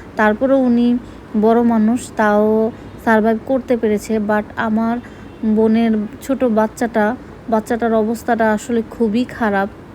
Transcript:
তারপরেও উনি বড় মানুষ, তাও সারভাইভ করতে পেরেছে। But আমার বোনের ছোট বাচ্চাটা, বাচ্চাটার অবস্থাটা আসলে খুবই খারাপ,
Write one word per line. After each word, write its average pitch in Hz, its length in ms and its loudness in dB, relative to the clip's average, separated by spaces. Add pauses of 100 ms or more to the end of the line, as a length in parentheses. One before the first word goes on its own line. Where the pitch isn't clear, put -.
(160)
তারপরেও 220 420 2
উনি 240 400 2 (440)
বড় 226 220 4
মানুষ, 233 540 2
তাও 214 540 2 (340)
সারভাইভ 220 400 4
করতে 254 320 0
পেরেছে। 220 420 0
But 214 240 0 (120)
আমার 226 420 -2 (480)
বোনের 220 460 2 (300)
ছোট 269 220 -2
বাচ্চাটা, 220 720 0 (340)
বাচ্চাটার 226 440 0
অবস্থাটা 220 600 0
আসলে 226 280 -2 (100)
খুবই 226 320 0
খারাপ, 202 460 -2 (260)